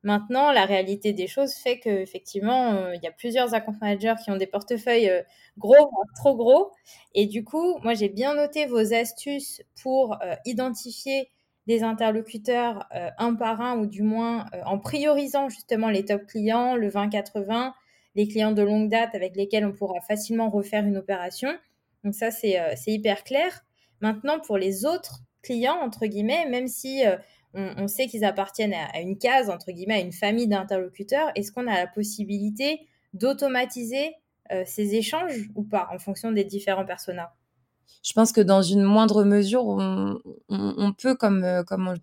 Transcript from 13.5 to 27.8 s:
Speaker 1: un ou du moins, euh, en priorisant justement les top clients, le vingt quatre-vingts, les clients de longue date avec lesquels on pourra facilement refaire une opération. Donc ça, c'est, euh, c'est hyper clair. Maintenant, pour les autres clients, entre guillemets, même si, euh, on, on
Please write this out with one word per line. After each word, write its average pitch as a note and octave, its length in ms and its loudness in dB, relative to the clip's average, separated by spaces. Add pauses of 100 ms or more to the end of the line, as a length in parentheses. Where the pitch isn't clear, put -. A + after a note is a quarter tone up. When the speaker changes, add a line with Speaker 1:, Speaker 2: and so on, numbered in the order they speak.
Speaker 1:
un B3 160 -2
ou G#3+ 80 -2
du G#3 160 -6
moins, A3+ 540 0
euh, F3+ 100 -10
en G3+ 140 -2
priorisant C#4+ 720 0
justement A3 420 -2
les G3+ 120 0
top G3+ 220 -2
clients, A3+ 500 0
le G#3+ 140 0
vingt G3+ 200 -2
quatre-vingts, G#3+ 680 -4 (400)
les G#3 120 2
clients G#3+ 260 0
de G#3 100 4
longue G#3+ 260 2
date A3+ 240 2
avec F3+ 220 -4
lesquels G3+ 300 0
on G3+ 60 -2
pourra F#3 300 -6
facilement A3 480 -2
refaire G#3 340 0
une G3+ 140 0
opération. F#3+ 580 -4 (480)
Donc G3+ 120 -4
ça, A3+ 160 -2
c'est, G3 280 0
euh, E3 160 0
c'est G#3+ 160 -4
hyper G#3+ 320 0
clair. D#4+ 400 -2 (360)
Maintenant, A3 400 -2
pour G#3+ 180 -4
les F#3+ 260 -2
autres E4+ 360 -4 (240)
clients, B3+ 360 -2
entre A#3 280 -4
guillemets, A3+ 420 -2
même B3 180 -4
si, C4 380 -2
euh, F#3 120 4 (360)
on, F#3+ 240 -8
on G3 100 -4